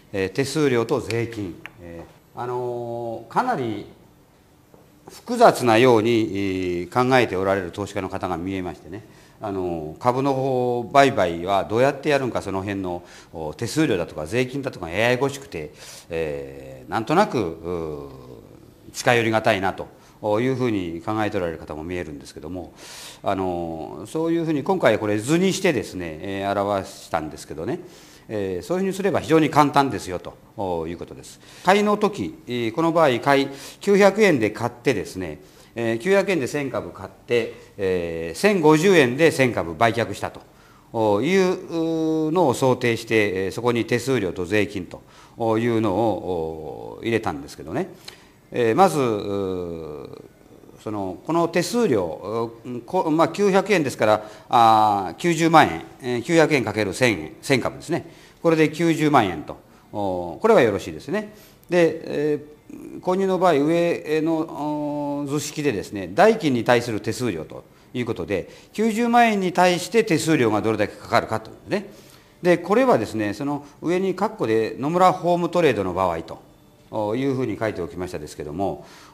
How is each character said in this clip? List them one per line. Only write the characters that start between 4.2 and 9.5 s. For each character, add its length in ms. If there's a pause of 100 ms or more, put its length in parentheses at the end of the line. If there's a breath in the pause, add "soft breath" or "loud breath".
複 300
雑 300
な 100
よ 220
う 40
に、 80 (120)
え 120 (500)
ー、 260
考 80
え 80
て 100
お 80
ら 120
れ 40
る 120
投 120
資 80
家 80
の 80
方 200
が 100
見 160
え 80
ま 120
し 60
て 80
ね、 160 (380 loud breath)
あ 100